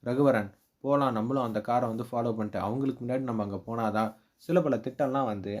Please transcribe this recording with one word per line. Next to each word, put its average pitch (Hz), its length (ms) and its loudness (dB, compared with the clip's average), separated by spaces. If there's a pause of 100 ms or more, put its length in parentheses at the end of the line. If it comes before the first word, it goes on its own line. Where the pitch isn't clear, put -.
ரகுவரன் 123 460 4 (340)
போலாம், 139 320 2
நம்மளும் 123 300 0
அந்த 107 160 -2
காரை 123 260 0
வந்து 113 200 -4
ஃபாலோ 117 260 -2
பண்ணிட்டு 107 280 -4
அவங்களுக்கு 131 400 -2
முன்னாடி 127 220 -2
நம்ம 113 220 -2
அங்க 98 160 -6
போனாதான் 110 480 0 (400)
சில 175 120 6
பல 135 180 2
திட்டம்லாம் 131 500 -2
வந்து 101 320 -4